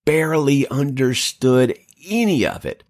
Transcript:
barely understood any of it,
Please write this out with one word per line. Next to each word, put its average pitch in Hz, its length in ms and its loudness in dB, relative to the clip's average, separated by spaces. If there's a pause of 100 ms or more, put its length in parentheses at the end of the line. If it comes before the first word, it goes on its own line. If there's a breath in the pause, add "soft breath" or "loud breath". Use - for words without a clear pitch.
barely 151 640 0
understood 127 1080 0 (300)
any 202 380 0
of - 200 -8
it, - 220 -10